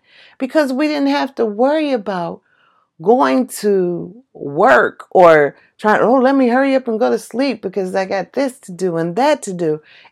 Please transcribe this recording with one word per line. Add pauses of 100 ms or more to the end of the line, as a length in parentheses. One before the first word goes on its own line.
(380)
because
we
didn't
have
to
worry
about (600)
going
to
work
or (200)
trying,
"Oh,
let
me
hurry
up
and
go
to
sleep
because
I
got
this
to
do
and
that
to
do." (300)